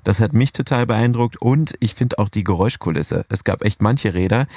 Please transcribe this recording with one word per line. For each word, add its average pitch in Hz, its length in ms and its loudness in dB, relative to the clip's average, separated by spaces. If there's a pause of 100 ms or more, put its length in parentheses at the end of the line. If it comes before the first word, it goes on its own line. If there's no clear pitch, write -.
das 98 160 2
hat 113 140 2
mich 127 200 2
total 120 340 0
beeindruckt 117 520 0
und 143 420 0
ich 110 120 -2
finde - 240 -2
auch 104 120 0
die 104 140 -2
Geräuschkulisse. 85 840 0
Es - 140 -4
gab - 200 -2
echt 107 160 -2
manche 107 360 0
Räder, 98 420 2